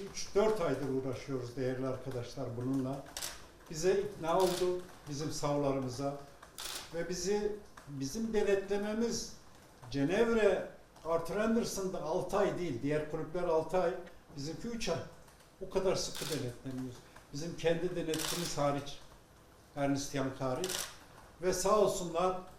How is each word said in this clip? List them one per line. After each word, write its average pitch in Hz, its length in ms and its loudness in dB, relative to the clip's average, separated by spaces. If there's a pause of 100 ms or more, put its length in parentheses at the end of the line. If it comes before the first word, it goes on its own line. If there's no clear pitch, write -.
(120)
üç - 240 -4
dört 214 260 4
aydır 143 280 0
uğraşıyoruz 131 680 -4
değerli 131 320 -2
arkadaşlar 123 580 -6 (120)
bununla. 131 480 -2 (640)
Bize 175 300 2
ikna 165 400 0
oldu, 180 420 2 (280)
bizim 147 220 -4
savlarımıza 139 840 0 (800)
ve 170 140 -4
bizi, 202 420 0 (360)
bizim 143 460 -4
denetlememiz 208 1000 2 (580)
Cenevre, 196 800 4 (340)
Arthur 165 300 0
Anderson'da 214 640 2
altı 180 360 0
ay 185 220 4
değil, 139 220 -2
diğer 151 300 2
kulüpler 160 320 -2
altı 165 380 2
ay, 180 120 4 (440)
bizimki 156 300 -6
üç 233 220 -2
ay. 147 100 0 (680)
O - 20 -10
kadar 190 260 4
sıkı - 300 -4
denetleniyoruz. 127 720 -4 (360)
Bizim 139 240 -6
kendi 165 380 2
denetçimiz 160 640 -2
hariç, 143 420 0 (760)
Ernst 139 400 0
Young 135 260 -2
hariç. 127 300 0 (720)
Ve 180 120 2
sağ 208 260 4
olsunlar 180 580 2 (220)